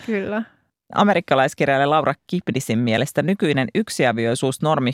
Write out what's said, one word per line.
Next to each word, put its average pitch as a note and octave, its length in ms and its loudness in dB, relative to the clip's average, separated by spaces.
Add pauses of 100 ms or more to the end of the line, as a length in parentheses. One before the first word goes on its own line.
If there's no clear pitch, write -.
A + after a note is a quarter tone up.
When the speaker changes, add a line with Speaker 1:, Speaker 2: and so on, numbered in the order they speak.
Speaker 1:
Kyllä. G#3 360 -4 (520)
Speaker 2:
Amerikkalaiskirjailija C#3+ 960 2
Laura D3 240 2 (120)
Kipnisin C3 520 -4
mielestä A#2+ 440 0
nykyinen D3+ 520 0
yksiavioisuusnormi C3 1200 0